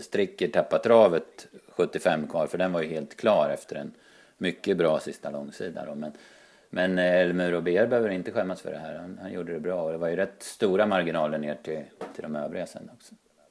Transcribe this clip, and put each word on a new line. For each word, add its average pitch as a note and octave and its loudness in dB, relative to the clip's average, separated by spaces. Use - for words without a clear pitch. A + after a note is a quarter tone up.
Stricker F#2 -2
tappade D#2+ 2
travet G#2+ 6
sjuttiofem E2 0
kvar, D#2 -2
för E2+ -4
den F#2 0
var E2+ 0
ju D#2 -4
helt D#2+ -8
klar F2 4
efter - -6
en C#2+ -10
mycket F#2 -2
bra D#2 4
sista D2 -10
långsida D2 -10
då. D2+ -10
Men... D2+ -10
Men, F#2 2
eh, F2+ 6
El F2+ 4
Muro F2 0
B F2 2
R A2 4
behöver A#2+ 2
inte F#2 -6
skämmas F#2 -4
för D#2+ -10
det D2+ -8
här. D#2 -10
Han, E2+ -14
han F#2+ -10
gjorde F2 -8
det E2 -6
bra F2 -4
och D#2+ -2
det E2 -6
var E2 -2
ju E2+ -2
rätt G2 -4
stora G2+ 2
marginaler E2 0
ner D2 -4
till, D#2 -6
till - -14
de D2+ -8
övriga D#2+ -6
sen - -16
också. - -20